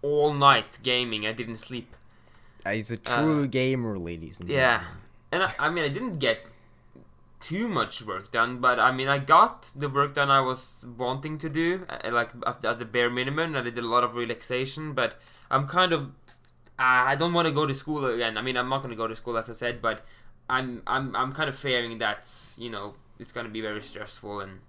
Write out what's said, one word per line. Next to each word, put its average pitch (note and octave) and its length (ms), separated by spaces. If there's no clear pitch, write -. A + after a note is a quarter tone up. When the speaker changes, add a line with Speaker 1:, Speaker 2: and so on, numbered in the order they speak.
Speaker 1:
all D3 240
night B2 220
gaming. A#2+ 440
I A2 140
didn't A2+ 180
sleep. B2 200
Speaker 2:
Uh, G2 120
he's A2 140
a A#2 60
Speaker 1:
Uh, A#2+ 100
Speaker 2:
true D3 300
gamer, B2+ 340
ladies E2 300
and F2 80
Speaker 1:
yeah. B2+ 300
Speaker 2:
gentlemen. - 220
Speaker 1:
And F3+ 140
I, - 40
I - 80
mean, E3+ 100
I C#3+ 120
didn't G#3+ 220
get A#2 200
too G3+ 280
much B2+ 340
work G2+ 300
done, A#2+ 200
but, B2 140
I A#2+ 180
mean, C3+ 100
I C#3 100
got D#3+ 520
the D3 60
work C#3 260
done C#3 160
I C3+ 100
was B2+ 440
wanting C#3 420
to D#3 100
do, E3+ 400
uh, - 300
like, A#2 120
at, - 180
at A2+ 140
the A#2+ 60
bare A#2+ 260
minimum. C#3+ 440
I C3 80
did A#2+ 160
a A#2+ 40
lot B2 100
of A#2 100
relaxation, B2+ 800
but B2 180
I'm C#3 160
kind F3+ 140
of, D#3 80
uh, B2+ 320
I C#3+ 100
don't E3+ 140
wanna E3 180
go D3 140
to C3+ 80
school D3 320
again. A#2 320
I A2 40
mean, B2+ 140
I'm B2 120
not C3+ 140
gonna A#2+ 140
go A2+ 100
to A2 100
school, A#2+ 220
as A2 120
I - 20
said, A#2+ 300
but A2 220
I'm, B2+ 380
I'm, C3 280
I'm B2+ 180
kind D3+ 160
of B2+ 80
fearing A#2+ 420
that, G#2+ 240
you A#2+ 140
know, G2+ 240
it's A#2 140
gonna A#2 160
be - 20
very G#2+ 220
stressful G#2 580
and F#2+ 280